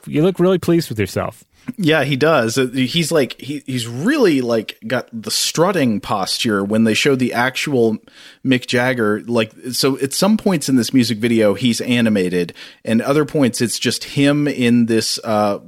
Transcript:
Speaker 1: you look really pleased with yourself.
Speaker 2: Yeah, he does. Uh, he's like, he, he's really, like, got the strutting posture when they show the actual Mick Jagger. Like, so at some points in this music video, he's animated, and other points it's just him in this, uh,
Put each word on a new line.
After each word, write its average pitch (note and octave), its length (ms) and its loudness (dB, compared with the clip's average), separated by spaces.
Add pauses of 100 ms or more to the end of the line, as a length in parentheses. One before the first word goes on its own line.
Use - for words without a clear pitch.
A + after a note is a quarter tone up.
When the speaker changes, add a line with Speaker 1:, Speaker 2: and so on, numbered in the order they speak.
Speaker 1:
you C#3+ 160 0
look F#3 180 2
really F3+ 180 4
pleased E3+ 300 0
with A2 100 -8
yourself. F#2+ 460 -4 (320)
Speaker 2:
Yeah, D#3+ 280 2
he C#3 120 -2
does. B2+ 420 2
Uh, B2+ 80 2
he's C3 460 -2
like, C#3+ 280 0
he, C3+ 260 -10
he's B2 200 -6
really, D#3+ 540 2
like, A#2 460 -2
got B2 260 -4
the G#2+ 180 -10
strutting D3+ 720 0
posture G2+ 640 -2
when A2 200 0
they A2 100 2
show C#3 200 2
the B2+ 180 -2
actual A#2+ 680 0 (460)
Mick B2+ 220 0
Jagger. A#2+ 600 0
Like, A2+ 260 -2 (200)
so C3+ 280 0
at C3+ 120 -2
some G#3 240 2
points F3+ 320 0
in C3+ 80 4
this A2+ 180 0
music A#2 240 2
video, A2 360 2
he's A2+ 260 0
animated, F#2+ 720 0 (320)
and A2+ 180 0
other C#3+ 220 2
points C#3 360 0
it's A#2 180 -4
just - 260 -4
him D3 440 0
in A#2+ 380 2
this, A2+ 380 0
uh, G#2 440 0